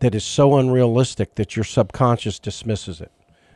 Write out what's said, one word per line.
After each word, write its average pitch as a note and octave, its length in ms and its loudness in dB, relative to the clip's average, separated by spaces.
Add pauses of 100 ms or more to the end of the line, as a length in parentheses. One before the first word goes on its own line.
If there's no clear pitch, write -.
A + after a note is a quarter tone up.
that B2 120 2
is G#2 100 -4
so C#3+ 320 4
unrealistic B2+ 760 2
that - 220 -6
your A2 100 -2
subconscious A#2+ 720 0
dismisses G2 640 -8
it. - 100 -18 (440)